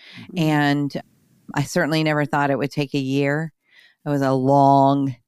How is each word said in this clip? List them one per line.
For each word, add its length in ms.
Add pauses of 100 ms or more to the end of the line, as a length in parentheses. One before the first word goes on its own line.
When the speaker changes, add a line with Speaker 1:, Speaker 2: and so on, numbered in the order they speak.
(340)
Speaker 1:
Mm. 60
Speaker 2:
And 600 (520)
I 80
certainly 420
never 220
thought 240
it 80
would 140
take 200
a 60
year. 560 (500)
It 60
was 100
a 120
long, 840 (120)